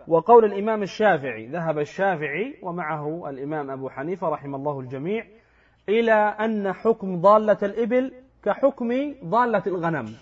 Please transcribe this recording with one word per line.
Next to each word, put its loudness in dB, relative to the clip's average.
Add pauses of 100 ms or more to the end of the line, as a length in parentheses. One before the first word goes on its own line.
وقول 8
الإمام 0
الشافعي. 0
ذهب -4
الشافعي -2
ومعه -6
الإمام -8
أبو -8
حنيفة -6
رحم -6
الله -6
الجميع -6 (640)
إلى 2
أن 0
حكم -2
ضالة 6
الإبل 0 (320)
كحكم 0 (100)
ضالة 2
الغنم، -2 (140)